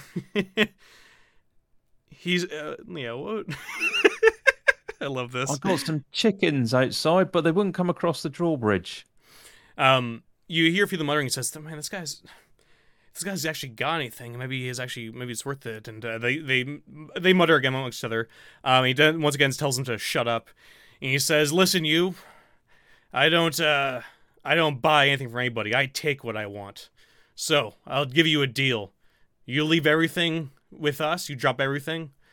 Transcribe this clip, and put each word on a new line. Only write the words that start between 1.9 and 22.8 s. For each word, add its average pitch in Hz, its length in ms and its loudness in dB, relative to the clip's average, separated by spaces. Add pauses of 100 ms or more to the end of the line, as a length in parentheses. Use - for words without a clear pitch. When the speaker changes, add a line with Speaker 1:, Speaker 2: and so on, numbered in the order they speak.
Speaker 1:
he's, 180 360 -2
uh, 151 300 -10 (120)
yeah, 135 260 -10
what? 202 340 -8 (720)
<laughs> - 800 2
I - 60 -4
love 127 240 -4
this. 127 180 -2
Speaker 2:
"I've 143 120 -2
got 185 180 0
some 156 320 -4
chickens 151 640 2
outside, 160 560 2
but 165 120 2
they 165 80 4
wouldn't 190 220 0
come 180 160 0
across 170 320 -2
the 160 80 -6
drawbridge." 123 760 -2 (680)
Speaker 1:
Um, 131 460 2 (260)
you 165 240 2
hear 196 120 2
a - 40 2
few 185 100 -4
of - 20 -6
the 156 60 -4
muttering. 147 200 0
He 127 60 -6
says, - 280 -6
"Man, 151 180 -14
this 151 120 -10
guy's, 165 320 -10 (920)
this - 80 -10
guy's 190 200 -6
actually 156 260 -6
got 123 260 -2
anything. 120 420 -8
Maybe 131 240 -6
he 127 80 -6
is 123 100 -8
actually, 120 320 -10
maybe 123 200 -10
it's 110 120 -10
worth 139 220 -8
it." 110 220 -12
And, 110 180 -12
uh, 113 140 -6
they, 123 180 0
they, 135 420 -2 (400)
they 185 140 6
mutter 165 220 6
again 131 180 2
amongst 131 280 -6
each - 40 -4
other. 113 240 -4 (340)
Um, 131 220 4
he 127 80 2
then 156 300 4
once 147 100 2
again 139 160 4
tells 135 260 -2
them 135 100 -4
to 117 120 -4
shut 120 300 -2
up. 113 240 -2 (500)
And 135 80 -4
he 139 80 2
says, 151 340 2
"Listen, 185 320 4
you, 170 300 2 (1000)